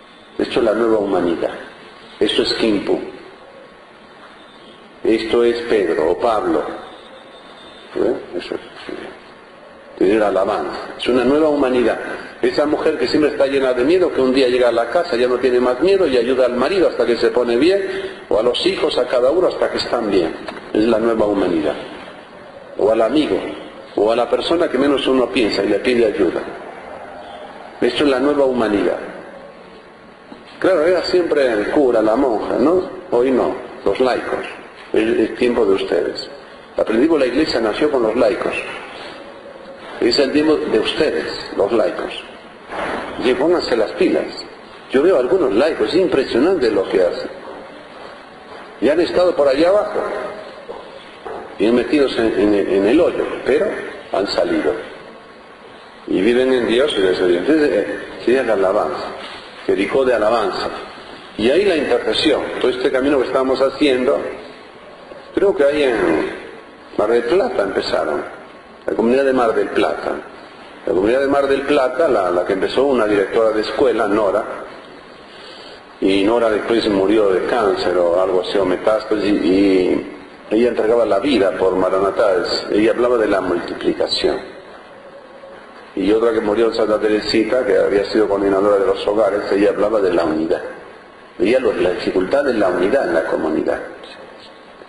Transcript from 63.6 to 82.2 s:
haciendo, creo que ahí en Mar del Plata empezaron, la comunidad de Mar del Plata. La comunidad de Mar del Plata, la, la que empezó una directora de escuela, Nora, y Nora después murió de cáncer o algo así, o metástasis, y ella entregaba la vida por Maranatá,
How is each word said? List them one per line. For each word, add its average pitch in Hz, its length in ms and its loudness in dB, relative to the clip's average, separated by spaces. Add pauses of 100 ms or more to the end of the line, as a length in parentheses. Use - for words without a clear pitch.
haciendo, 135 560 2 (1160)
creo 190 220 2
que 143 80 2
ahí 147 200 2
en 87 600 0 (520)
Mar 107 100 0
del 117 160 2
Plata 196 380 0
empezaron, 78 720 -4 (500)
la - 80 -4
comunidad 120 300 2
de 135 80 2
Mar 120 200 2
del 98 180 0
Plata. 76 420 -2 (720)
La - 60 -2
comunidad 104 280 2
de 139 60 0
Mar 139 220 2
del 135 140 2
Plata, 139 440 2
la, 101 240 2
la 90 140 0
que 98 80 -2
empezó 101 340 0
una 120 200 2
directora 104 440 2
de 107 120 0
escuela, - 440 0
Nora, 101 380 0 (1600)
y 98 220 2
Nora 113 280 2
después 107 380 0
murió 101 420 2
de 90 160 0
cáncer 92 520 0
o 87 240 2
algo 92 200 0
así, - 140 -4
o 98 80 2
metástasis, 101 600 0
y 95 880 2 (380)
ella 117 180 4
entregaba 113 360 2
la 101 140 2
vida 101 400 2
por 92 160 2
Maranatá, 92 600 2